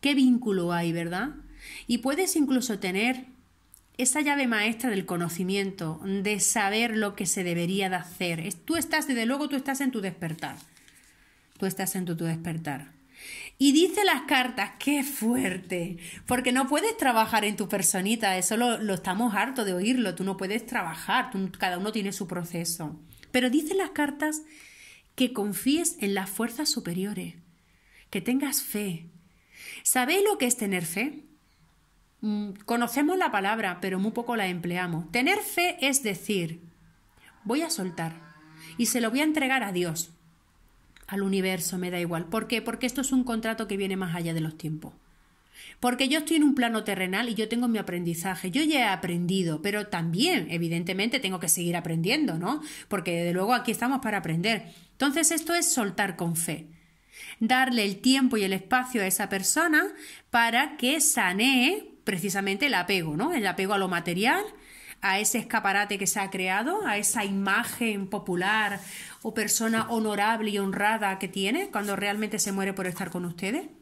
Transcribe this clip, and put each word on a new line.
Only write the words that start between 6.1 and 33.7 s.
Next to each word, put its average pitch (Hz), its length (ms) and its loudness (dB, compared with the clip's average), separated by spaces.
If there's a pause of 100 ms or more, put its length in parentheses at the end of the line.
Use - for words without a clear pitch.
saber 214 580 2
lo 208 180 0
que 202 100 -4
se 185 180 -2
debería 175 460 0
de 185 80 0
hacer. 170 420 -4
Es, 190 160 -6 (100)
tú 320 100 0
estás, 320 320 0
desde 233 180 0
luego, 277 220 0
tú 285 80 -2
estás 269 260 -2
en 262 100 0
tu 233 100 -2
despertar. 165 560 -6 (1000)
Tú - 80 -2
estás 190 300 -2
en 185 100 -2
tu, 170 120 -2
tu 165 80 -2
despertar. 165 680 -4 (640)
Y 277 160 8
dice 349 300 6
las 330 200 4
cartas, 254 560 0
¡qué 285 240 0
fuerte! 190 960 -2 (280)
Porque 254 260 0
no 262 160 2
puedes 359 300 2
trabajar 220 480 4
en 208 100 0
tu 202 140 -2
personita, 196 680 2
eso 185 200 0
lo, 240 220 2
lo 202 160 0
estamos 196 400 0
hartos 240 300 0
de 190 80 -2
oírlo. 202 420 2
Tú - 80 -4
no 190 140 -2
puedes 208 280 -4
trabajar, 208 640 -2
tú, 190 300 -4
cada 180 180 0
uno 202 140 -4
tiene 202 200 -2
su 196 160 -6
proceso. 170 720 -6 (320)
Pero 254 180 2
dicen 311 280 2
las 370 140 0
cartas 302 500 -2 (720)
que 247 180 2
confíes 254 680 0
en 196 160 0
las 190 140 -4
fuerzas 233 400 -4
superiores, 185 680 -4 (760)
que 202 120 -4
tengas 277 400 0
fe. 202 440 -4 (800)
¿Sabéis 294 440 4
lo 415 100 2
que 254 100 2
es 247 100 2
tener 190 280 0
fe? 240 380 -4 (1000)
Mm, 208 300 -2 (140)
conocemos 247 520 2
la 349 140 2
palabra, 196 480 0